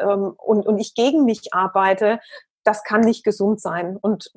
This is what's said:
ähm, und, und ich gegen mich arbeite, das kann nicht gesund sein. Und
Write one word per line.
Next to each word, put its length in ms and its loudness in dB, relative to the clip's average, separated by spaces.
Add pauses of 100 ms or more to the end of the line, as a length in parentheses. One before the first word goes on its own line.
ähm, 380 -2
und, 280 0
und 120 2
ich 160 -8
gegen 300 2
mich 280 -2
arbeite, 680 0 (440)
das 200 -2
kann 160 0
nicht 240 2
gesund 360 0
sein. 360 -6
Und 400 -4